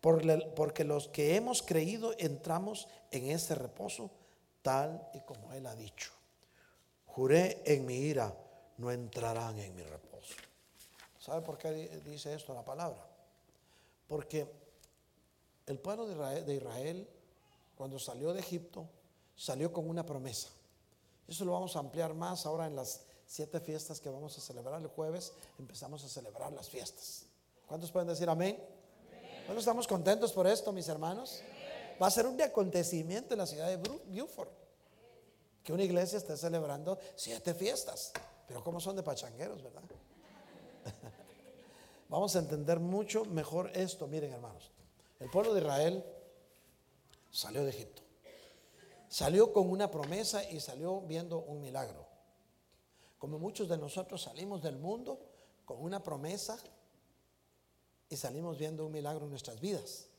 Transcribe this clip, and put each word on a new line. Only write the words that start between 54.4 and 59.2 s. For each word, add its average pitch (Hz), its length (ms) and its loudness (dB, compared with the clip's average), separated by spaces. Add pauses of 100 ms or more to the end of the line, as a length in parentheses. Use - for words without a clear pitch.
del 139 160 -4
mundo 233 420 -4 (460)
con 127 160 -8
una 185 200 -4
promesa 170 560 -4 (1500)
y 151 60 -4
salimos 147 420 -4
viendo 156 280 -4
un 156 60 -6
milagro 151 320 -4